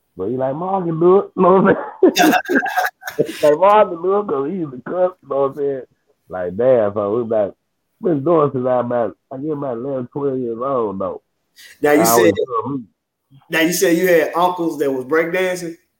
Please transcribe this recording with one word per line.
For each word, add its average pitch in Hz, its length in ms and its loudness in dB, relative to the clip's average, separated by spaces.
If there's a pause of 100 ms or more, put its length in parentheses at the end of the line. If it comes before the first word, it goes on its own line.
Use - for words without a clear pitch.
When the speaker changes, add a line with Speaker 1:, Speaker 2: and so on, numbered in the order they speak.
(160)
Speaker 1:
But 92 140 -4
he 127 60 -4
like, 131 200 -2
"Ma, 185 220 -4
I 175 80 -4
can 160 140 -4
do 185 180 6
it." 196 140 -2
<laughs> - 40 -20
You 185 60 0
know 185 200 6
what 190 140 4
I'm - 400 0
saying? 311 160 4 (840)
<laughs> - 240 -4
Like, 151 160 4
"Ma, 208 220 6
I 208 40 4
can 175 180 -4
do 196 180 0
it," 208 60 -6
'cause 139 240 -2
he 196 60 -6
used 156 160 -6
to 123 180 -14
cuss, 180 220 0 (100)
you 131 60 -18
know 135 120 -4
what 139 100 0
I'm 135 60 -10
saying? 139 260 -4 (460)
Like, 90 280 -6
damn, 113 380 2
so 104 220 -2
we 123 60 -2
about, 110 340 -2 (440)
been 160 240 -2
doing 156 280 2
since 127 140 -4
I 127 140 0
about, 120 360 -4 (160)
I 131 60 -10
get 147 120 -8
about 143 260 -6
eleven, 131 360 -8
twelve 143 260 -4
years 117 200 -6
old, 117 400 -4
though. 92 240 -8 (600)
Speaker 2:
Now - 100 4
you - 100 6
Speaker 1:
I - 20 4
Speaker 2:
said, - 80 4
Speaker 1:
always 117 240 6
tell 113 340 -4
me. 131 140 -6 (640)
Speaker 2:
now 160 100 0
you 165 120 2
said 175 260 2
you 185 80 2
had 165 280 4
uncles 170 440 -2
that 143 140 -2
was 127 120 -6
breakdancing? 170 720 -2 (240)